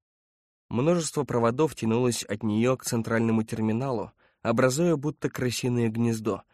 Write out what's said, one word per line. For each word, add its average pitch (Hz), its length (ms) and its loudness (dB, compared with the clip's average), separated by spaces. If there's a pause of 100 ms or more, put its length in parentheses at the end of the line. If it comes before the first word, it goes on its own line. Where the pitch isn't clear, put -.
(680)
Множество 151 560 0
проводов 123 500 0
тянулось 117 480 0
от 107 200 -8
неё 113 340 2
к - 80 -12
центральному 113 600 0
терминалу, 110 680 -4 (300)
образуя 131 540 2
будто 143 340 -4
крысиное 120 580 -2
гнездо, 110 540 -2 (120)